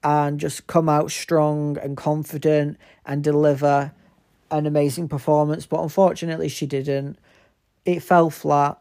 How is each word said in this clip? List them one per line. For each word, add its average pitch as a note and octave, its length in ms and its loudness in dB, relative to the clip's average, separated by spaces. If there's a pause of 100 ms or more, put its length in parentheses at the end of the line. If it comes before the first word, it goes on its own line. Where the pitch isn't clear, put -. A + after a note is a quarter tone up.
and D3 380 0
just - 260 -8
come D#3+ 220 2
out D3+ 240 2
strong D3+ 640 0
and C#3+ 180 -8
confident D3+ 800 -2 (280)
and C#3+ 160 -4
deliver D3 720 2 (580)
an D3+ 160 -2
amazing D3+ 420 0
performance. D3+ 580 0
But D#3+ 160 -4
unfortunately, E3 680 0
she - 180 -6
didn't. C#3 520 -4 (680)
It F3+ 160 0
fell E3+ 280 4
flat C#3+ 520 0